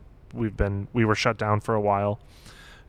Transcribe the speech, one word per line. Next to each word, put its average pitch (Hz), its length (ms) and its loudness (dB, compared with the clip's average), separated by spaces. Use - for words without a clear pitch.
we've 113 240 -4
been, 101 380 -2
we 117 100 4
were 107 100 4
shut 113 220 0
down 104 240 0
for 113 140 -2
a 107 60 0
while, 101 400 0